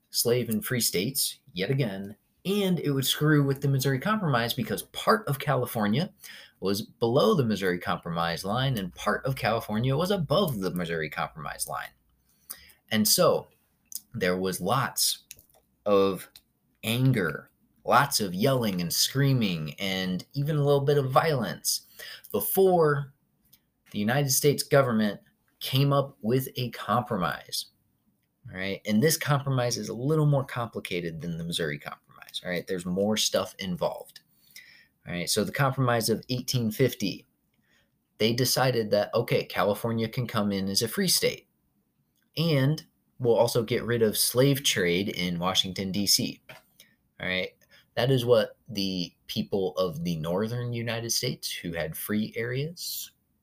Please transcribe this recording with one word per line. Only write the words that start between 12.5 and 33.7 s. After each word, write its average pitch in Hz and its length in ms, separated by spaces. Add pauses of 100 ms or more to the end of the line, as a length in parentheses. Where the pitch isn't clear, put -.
And 107 140
so 135 420 (680)
there 92 200
was 92 240
lots 107 640 (600)
of 98 440 (560)
anger, 113 680 (340)
lots 127 360
of 95 120
yelling 110 480
and 82 120
screaming, 107 880
and 92 440 (100)
even 143 220
a 143 80
little 143 160
bit 143 160
of 131 140
violence 131 720 (480)
before 160 840 (760)
the 104 80
United 131 320
States - 320
government 113 580 (380)
came 139 340
up 139 300
with 131 340
a 123 140
compromise. 104 960 (840)
All 92 80
right, 95 300
and 107 160
this 156 140
compromise 135 600
is 107 120
a 101 60
little 147 320
more 139 180
complicated 90 760
than 82 160
the 82 80
Missouri 82 340
Compromise. - 680
All 90 60
right, 85 180
there's 90 180
more 98 300
stuff - 420
involved. 87 600 (880)